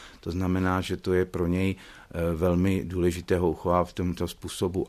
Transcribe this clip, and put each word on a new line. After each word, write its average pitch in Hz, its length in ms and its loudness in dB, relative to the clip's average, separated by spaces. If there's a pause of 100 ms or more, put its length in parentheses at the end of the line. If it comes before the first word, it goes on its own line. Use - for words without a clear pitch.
(200)
to - 120 -6
znamená, 92 500 0
že 92 160 -4
to 92 160 -2
je 92 120 2
pro 87 220 -2
něj, 95 280 0
eh, - 600 -6
velmi 90 500 2
důležité 87 520 0
ho 87 120 2
uchovat 87 400 2
v - 40 -20
tomto 87 340 -4
způsobu. 90 600 -4